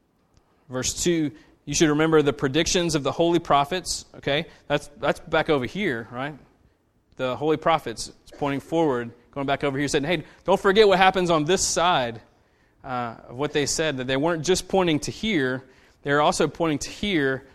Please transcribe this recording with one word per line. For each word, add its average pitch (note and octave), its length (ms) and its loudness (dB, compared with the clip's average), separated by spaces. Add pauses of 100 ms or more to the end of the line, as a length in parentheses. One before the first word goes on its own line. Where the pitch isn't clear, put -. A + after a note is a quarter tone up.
(680)
Verse B2+ 240 -6
two, E3 380 0 (340)
"You C#3+ 80 -8
should D#3 160 4
remember D#3 320 4
the C#3 120 2
predictions E3 640 0
of C#3+ 80 0
the C3+ 80 -2
holy E3+ 280 2
prophets." D#3+ 680 -2 (100)
Okay? D3 320 -4 (200)
That's, D3 300 -2
that's D3+ 220 -4
back D#3 300 -2
over C#3 160 2
here, B2+ 460 -4
right? C3+ 220 -10 (840)
The B2+ 180 -2
holy D3+ 220 0
prophets, D3+ 540 -2 (120)
it's - 140 -20
pointing C#3 220 -2
forward, C3+ 520 0 (200)
going C#3 160 -8
back C#3 160 -2
over C#3 140 -2
here, C#3+ 100 -2
saying, C#3 160 0
"Hey, D#3+ 200 -2 (220)
don't F#3 140 2
forget G3+ 280 6
what F#3+ 100 6
happens F#3 320 4
on D#3 160 2
this F3+ 180 2
side, C#3 580 0 (640)
uh, B2 320 -8 (140)
of A#2+ 80 -14
what D3 160 -4
they D3 120 0
said, D3+ 320 -2
that B2+ 100 -6
they C3+ 100 0
weren't D#3+ 260 -2
just F3+ 240 0
pointing F3 340 2
to - 100 -8
here, C3+ 520 -2 (380)
they C#3+ 100 -4
were D3 100 2
also E3+ 260 2
pointing D#3 320 -2
to - 100 -10
here C#3+ 640 -2